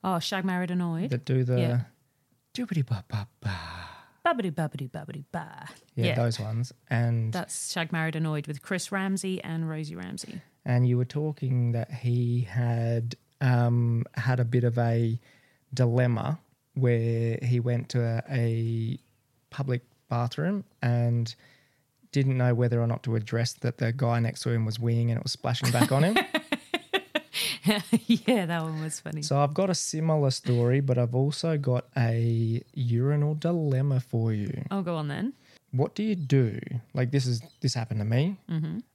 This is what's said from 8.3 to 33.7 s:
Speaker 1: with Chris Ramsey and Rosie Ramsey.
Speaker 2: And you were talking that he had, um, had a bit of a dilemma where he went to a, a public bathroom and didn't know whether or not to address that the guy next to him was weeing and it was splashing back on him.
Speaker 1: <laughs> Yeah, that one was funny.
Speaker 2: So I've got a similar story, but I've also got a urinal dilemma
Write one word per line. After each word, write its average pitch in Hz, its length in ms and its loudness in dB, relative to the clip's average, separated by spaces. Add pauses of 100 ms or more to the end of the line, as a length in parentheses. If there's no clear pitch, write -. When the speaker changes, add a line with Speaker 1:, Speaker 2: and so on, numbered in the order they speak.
Speaker 1:
with 147 140 -8
Chris - 300 -4
Ramsey 190 520 -2
and 165 260 -4
Rosie 156 260 -8
Ramsey. - 460 -10 (240)
Speaker 2:
And 123 220 4
you 123 100 4
were 123 80 2
talking 131 680 -2
that 117 180 -4
he 120 500 0
had, 117 760 0 (240)
um, 120 640 2 (120)
had 123 260 0
a 120 40 2
bit 120 200 2
of 120 120 2
a 117 400 2 (560)
dilemma 123 640 2 (360)
where 117 680 2
he 123 200 2
went 120 280 0
to 123 140 0
a, 113 260 -2
a 113 680 0 (500)
public 131 320 -4 (280)
bathroom 147 560 -2 (160)
and 120 520 2 (800)
didn't 135 260 2
know 123 160 4
whether 117 280 4
or 117 60 2
not 120 160 -2
to 113 120 0
address 113 380 -2
that - 240 -4
the 117 160 0
guy 120 260 2
next 113 220 -2
to 123 80 -2
him 113 160 0
was 107 120 -4
weeing 117 320 2
and - 80 0
it - 60 -4
was - 80 -6
splashing 123 400 -2
back 131 220 4
on 139 100 4
him. 202 180 2
Speaker 1:
<laughs> - 60 -4 (1800)
Yeah, 220 380 2
that 165 180 -2
one 160 180 -4
was 156 180 -8
funny. 156 220 -8
Speaker 2:
So 143 180 0
I've 143 140 2
got 190 160 2
a 175 60 2
similar 156 560 2
story, 123 480 2
but 135 180 2
I've 123 180 0
also 147 420 0
got 131 280 0 (120)
a 117 640 2 (120)
urinal 143 600 0
dilemma 143 640 0